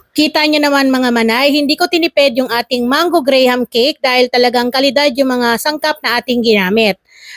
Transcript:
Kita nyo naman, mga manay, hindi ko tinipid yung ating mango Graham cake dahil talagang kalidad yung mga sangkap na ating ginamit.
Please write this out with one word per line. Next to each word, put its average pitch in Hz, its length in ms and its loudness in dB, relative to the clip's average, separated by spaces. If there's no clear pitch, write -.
Kita 302 320 0
nyo 302 160 0
naman, 277 320 0
mga 254 160 0
manay, 240 480 0
hindi 294 240 -2
ko 359 80 0
tinipid 294 480 0
yung 254 160 -2
ating 240 320 -4
mango 311 400 0
Graham 254 400 2
cake 247 400 -2
dahil 254 240 2
talagang 247 400 0
kalidad 277 480 0
yung 262 240 0
mga 233 160 0
sangkap 302 480 -4
na 240 160 -2
ating 240 240 -2
ginamit. 208 560 0